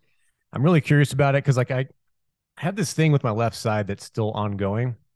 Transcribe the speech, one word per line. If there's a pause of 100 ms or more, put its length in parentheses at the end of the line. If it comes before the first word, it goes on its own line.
(520)
I'm
really
curious
about
it
'cause,
like,
I (720)
have
this
thing
with
my
left
side
that's
still
ongoing. (200)